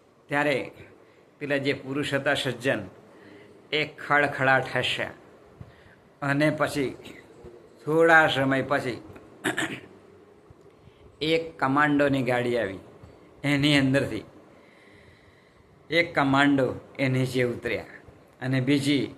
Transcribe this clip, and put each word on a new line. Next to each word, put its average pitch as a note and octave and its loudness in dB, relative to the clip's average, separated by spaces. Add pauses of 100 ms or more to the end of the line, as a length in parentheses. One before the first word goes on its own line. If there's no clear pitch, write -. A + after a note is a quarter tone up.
(280)
ત્યારે C#3+ -2 (640)
પેલા C#3+ -4
જે C3+ -2
પુરુષ C3+ -6
હતા C#3 -2
સજ્જન, B2+ -2 (920)
એ D3+ -2
ખડખડાટ C3+ 0
હસ્યા A#2+ -4 (1120)
અને C#3+ 2
પછી C#3+ -2 (880)
થોડા D#3+ 6
સમય C3+ 0
પછી C3 -4 (2250)
એક D#3+ -2
કમાન્ડોની C#3+ 2
ગાડી A#2+ 0
આવી, F#2+ -4 (640)
એની C#3+ 2
અંદરથી C3 0 (1700)
એક E3+ 0
કમાન્ડો C#3 2 (240)
એ C3+ 0
નીચે B2+ 0
ઉતર્યા G#2+ -4 (560)
અને C3 0
બીજી C#3 0